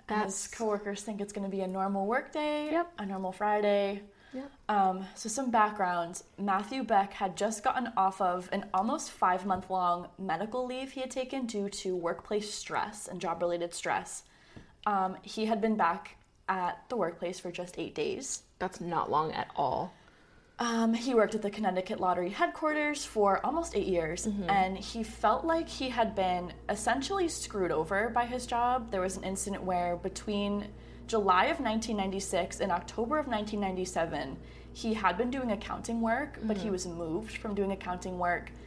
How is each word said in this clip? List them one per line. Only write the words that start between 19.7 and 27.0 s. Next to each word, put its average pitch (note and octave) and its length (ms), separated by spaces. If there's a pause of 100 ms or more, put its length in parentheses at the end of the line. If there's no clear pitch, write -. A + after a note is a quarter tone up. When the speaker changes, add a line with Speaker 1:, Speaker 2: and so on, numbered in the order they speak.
Speaker 1:
Um, A3+ 340
he A#3 220
worked G#3 200
at A3 60
the G3+ 80
Connecticut G3 500
Lottery F3+ 300
headquarters D4+ 760
for G3+ 400
almost E3+ 300
eight G3 120
years, E3+ 400
Speaker 2:
Mm-hmm. G3+ 220
Speaker 1:
and F#3+ 280
he A3 260
felt A3+ 420
like E4 240
he C4 200
had A3+ 260
been F3+ 380 (160)
essentially C4+ 580